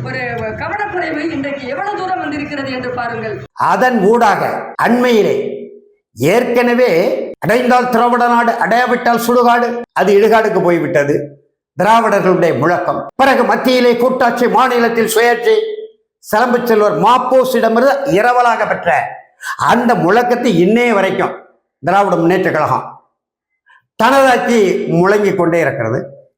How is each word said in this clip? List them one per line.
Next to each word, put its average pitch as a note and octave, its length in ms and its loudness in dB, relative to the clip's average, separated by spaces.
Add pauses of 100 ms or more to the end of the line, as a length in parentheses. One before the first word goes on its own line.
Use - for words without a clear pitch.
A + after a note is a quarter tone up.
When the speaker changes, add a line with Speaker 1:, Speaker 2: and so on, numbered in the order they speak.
Speaker 1:
ஒரு B3 180 -8 (340)
கவனக்குறைவு F4 640 -6 (100)
இன்றைக்கு C#4 360 -8
எவ்வளவு F4+ 300 -6
தூரம் F#4 220 -6
வந்திருக்கிறது D4 520 -8
என்று B3 200 -8
பாருங்கள். A3+ 440 -8 (320)
Speaker 2:
அதன் A#3 340 0
ஊடாக G#3 400 2 (340)
அண்மையிலே A3 600 2 (800)
ஏற்கனவே A#3+ 760 2 (480)
"அடைந்தால் B3 500 2
திராவிட A#3+ 380 2
நாடு, A#3+ 240 2
அடையாவிட்டால் A#3 720 0
சுடுகாடு", A#3+ 420 2 (260)
அது F#3+ 200 0
இடுகாடுக்கு G#3 480 4
போய்விட்டது. D3+ 540 0 (640)
திராவிடர்களுடைய F#3 800 2
முழக்கம். D3+ 440 -2 (140)
பிறகு B3+ 280 2
மத்தியிலே B3 540 2
கூட்டாட்சி, B3 500 0
மாநிலத்தில் A#3 680 0
சுயாட்சி, A3+ 400 2 (680)
சிலம்பு A#3+ 400 0
செல்வர் G#3 380 2
மாப்போசிடமிருந்து A#3+ 920 2 (180)
இரவலாக A#3 560 2
பெற்ற F3+ 220 -4 (800)
அந்த A#3 280 2
முழக்கத்தை A#3 560 0 (100)
இன்னைய A#3 320 2
வரைக்கும் F#3+ 420 -2 (480)
திராவிட F#3+ 320 2
முன்னேற்ற E3+ 360 2
கழகம் B2+ 360 -2 (1120)
தனதாக்கி A#3+ 600 2 (320)
முழங்கிக் F#3+ 460 2
கொண்டே E3+ 220 0
இருக்கிறது. A#2+ 400 -2 (380)